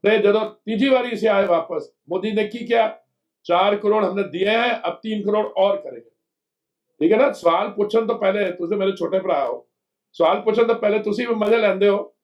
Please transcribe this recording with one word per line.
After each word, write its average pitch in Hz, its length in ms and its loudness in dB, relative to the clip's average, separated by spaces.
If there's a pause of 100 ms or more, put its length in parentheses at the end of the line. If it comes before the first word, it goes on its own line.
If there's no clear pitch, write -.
ਤੇ 208 140 4
ਜਦੋਂ 202 320 2
ਤੀਜੀ 226 400 -2
ਵਾਰੀ 247 240 2
ਅਸੀਂ 220 160 0
ਆਏ 196 160 2
ਵਾਪਸ, 165 460 -2 (180)
ਮੋਦੀ 185 220 -4
ਨੇ 208 160 -2
ਕੀ 233 180 -10
ਕਿਹਾ? 226 340 0 (440)
"ਚਾਰ 190 320 2
ਕਰੋੜ 208 300 0
ਹਮਨੇ 190 180 -4
ਦਿਏ 170 240 -4
ਹੈ, 233 400 0
ਅਬ 170 60 -4
ਤੀਨ 214 300 -6
ਕਰੋੜ 208 220 0 (120)
ਔਰ 196 200 2
ਕਰੇਂਗੇ।" 120 320 -16 (920)
ਠੀਕ 170 120 4
ਹੈ 220 60 4
ਨਾ? 277 140 4
ਸਵਾਲ 180 380 0
ਪੁੱਛਣ 208 380 0
ਤੋਂ 220 80 -2
ਪਹਿਲੇ, 196 360 0
ਤੁਸੀਂ 175 260 -4
ਮੇਰੇ 196 140 0
ਛੋਟੇ 185 280 -2
ਭਰਾ 165 280 0
ਹੋ, - 200 -8 (460)
ਸਵਾਲ 180 280 2
ਪੁੱਛਣ 220 260 2
ਤੋਂ 226 80 2
ਪਹਿਲੇ 214 240 0
ਤੁਸੀਂ 214 280 -2
ਵੀ 233 80 0
ਮਜ਼ੇ 214 220 2
ਲੈਂਦੇ 202 320 2
ਹੋ। 202 240 -2 (100)